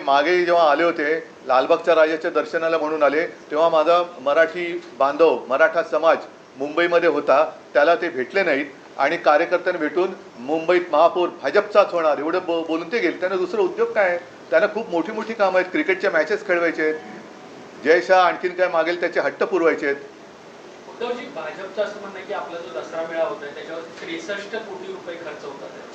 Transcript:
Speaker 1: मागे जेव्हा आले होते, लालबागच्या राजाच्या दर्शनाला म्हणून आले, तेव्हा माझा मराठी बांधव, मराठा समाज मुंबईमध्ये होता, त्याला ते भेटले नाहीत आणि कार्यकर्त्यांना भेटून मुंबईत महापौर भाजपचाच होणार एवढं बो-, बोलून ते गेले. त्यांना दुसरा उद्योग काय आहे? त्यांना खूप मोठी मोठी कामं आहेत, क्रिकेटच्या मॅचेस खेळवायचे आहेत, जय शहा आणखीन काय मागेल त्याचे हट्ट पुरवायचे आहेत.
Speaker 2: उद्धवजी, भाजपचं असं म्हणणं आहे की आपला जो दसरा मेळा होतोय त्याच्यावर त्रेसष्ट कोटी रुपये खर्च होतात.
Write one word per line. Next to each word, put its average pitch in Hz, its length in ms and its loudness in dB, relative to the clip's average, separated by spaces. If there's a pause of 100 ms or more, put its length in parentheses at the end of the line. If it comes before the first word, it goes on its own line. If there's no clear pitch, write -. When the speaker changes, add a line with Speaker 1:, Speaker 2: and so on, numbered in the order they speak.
Speaker 1:
मागे 151 420 2
जेव्हा 170 260 4
आले 151 120 2
होते, 160 440 0 (200)
लालबागच्या 156 480 2
राजाच्या 160 360 2
दर्शनाला 160 460 -2
म्हणून 151 260 -2
आले, 143 220 4
तेव्हा 160 440 0
माझा 165 320 4 (200)
मराठी 165 600 0 (180)
बांधव, 143 380 4 (120)
मराठा 165 340 2
समाज 156 340 2 (400)
मुंबईमध्ये 165 520 2
होता, 147 340 4 (300)
त्याला 151 220 4
ते 165 140 -2
भेटले 131 340 -2
नाहीत 151 220 0 (320)
आणि 147 200 0
कार्यकर्त्यांना 170 640 2
भेटून 160 300 0 (300)
मुंबईत 165 420 0 (100)
महापौर 165 380 2 (120)
भाजपचाच 202 500 2
होणार 160 260 0
एवढं 165 280 -2
बो-, 165 220 -2
बोलून 165 240 -4
ते 233 80 -2
गेले. 165 200 0
त्यांना 185 180 -2
दुसरा 185 240 -2
उद्योग 226 300 0
काय 202 180 2
आहे? 175 80 0 (320)
त्यांना 170 180 4
खूप 226 220 -6
मोठी 170 220 -2
मोठी 220 220 -6
कामं 190 260 2
आहेत, 175 120 0
क्रिकेटच्या 185 400 0
मॅचेस 170 360 0
खेळवायचे 170 360 0
आहेत, 156 120 0 (880)
जय 165 180 6
शहा 185 200 6
आणखीन 175 320 0
काय 180 140 2
मागेल 175 320 0
त्याचे 175 200 -2
हट्ट 139 240 -2
पुरवायचे 170 420 2
आहेत. 143 100 0 (920)
Speaker 2:
उद्धवजी, 247 360 -8 (100)
भाजपचं 202 480 -8
असं 202 160 -8
म्हणणं 202 180 -14
आहे 196 100 -14
की 202 60 -8
आपला - 240 -8
जो - 220 -12
दसरा 165 300 -8
मेळा 165 140 -2
होतोय 147 260 -6
त्याच्यावर 151 320 -12
त्रेसष्ट 196 720 -10
कोटी 190 360 -10
रुपये 180 240 -12
खर्च 165 280 -12
होतात. 143 260 -12 (240)